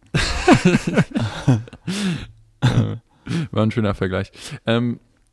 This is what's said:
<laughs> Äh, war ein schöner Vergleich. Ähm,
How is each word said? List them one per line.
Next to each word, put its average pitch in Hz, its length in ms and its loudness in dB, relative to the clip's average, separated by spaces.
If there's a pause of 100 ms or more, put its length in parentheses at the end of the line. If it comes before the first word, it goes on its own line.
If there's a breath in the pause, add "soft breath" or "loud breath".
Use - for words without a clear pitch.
(120)
<laughs> - 1400 2 (1120 loud breath)
Äh, 113 340 2 (540 loud breath)
war 107 120 0
ein 110 80 2
schöner 107 240 0
Vergleich. 95 360 -4 (360 loud breath)
Ähm, 117 340 -2 (320)